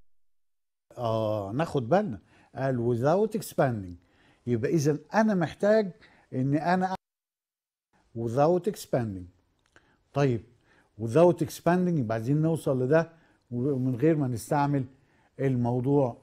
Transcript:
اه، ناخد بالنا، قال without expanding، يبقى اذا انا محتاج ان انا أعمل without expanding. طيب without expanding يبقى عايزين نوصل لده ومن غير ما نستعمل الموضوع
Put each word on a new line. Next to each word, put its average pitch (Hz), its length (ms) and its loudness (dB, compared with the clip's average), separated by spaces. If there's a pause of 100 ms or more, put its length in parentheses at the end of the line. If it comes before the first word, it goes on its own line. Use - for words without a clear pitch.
(1000)
اه، 110 560 -2
ناخد 139 340 -4
بالنا، 165 320 0 (340)
قال 135 220 -2
without 139 640 0
expanding، 110 540 -2 (520)
يبقى 123 240 -2
اذا 147 280 0 (160)
انا 214 200 2
محتاج 202 580 0 (400)
ان 131 220 -2
انا 180 320 0
أعمل 185 100 -6 (1200)
without 147 560 0
expanding. 104 520 -4 (880)
طيب 131 320 0 (560)
without 160 440 4
expanding 175 540 0
يبقى 113 160 -2
عايزين 127 280 0
نوصل 151 400 0
لده 160 300 2 (380)
ومن 127 460 -2
غير 151 200 2
ما 143 120 0
نستعمل 143 560 -2 (560)
الموضوع 127 840 0